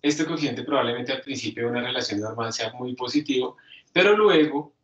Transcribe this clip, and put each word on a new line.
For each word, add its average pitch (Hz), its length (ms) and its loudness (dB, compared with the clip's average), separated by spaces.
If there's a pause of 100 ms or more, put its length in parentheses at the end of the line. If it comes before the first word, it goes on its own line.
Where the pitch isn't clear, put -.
este 151 220 2
coeficiente 147 360 -2
probablemente 123 500 0
al 135 100 -4
principio 117 420 -8
de 120 80 -2
una 123 100 -2
relación 120 380 -4
normal 110 340 -4
sea 117 200 -6
muy 127 200 -8
positivo, 127 640 -2 (340)
pero 202 240 6
luego, 156 680 4